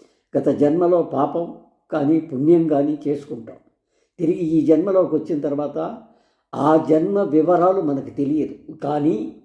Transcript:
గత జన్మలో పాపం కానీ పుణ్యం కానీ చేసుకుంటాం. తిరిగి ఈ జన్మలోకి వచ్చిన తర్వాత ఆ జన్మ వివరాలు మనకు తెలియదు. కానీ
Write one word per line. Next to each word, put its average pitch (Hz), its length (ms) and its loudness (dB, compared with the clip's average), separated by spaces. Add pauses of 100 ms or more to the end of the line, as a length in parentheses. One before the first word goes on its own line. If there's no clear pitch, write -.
(340)
గత 139 160 0
జన్మలో 160 540 2
పాపం 160 520 -4 (360)
కానీ 156 280 0
పుణ్యం 156 480 2
కానీ 147 400 0
చేసుకుంటాం. 120 480 -8 (640)
తిరిగి 175 260 -2
ఈ 156 200 2
జన్మలోకి 170 500 2
వచ్చిన 151 240 -4
తర్వాత 147 580 -6 (560)
ఆ 143 360 2
జన్మ 190 340 2
వివరాలు 170 580 2
మనకు 143 280 -4
తెలియదు. 143 640 -6
కానీ 147 720 -4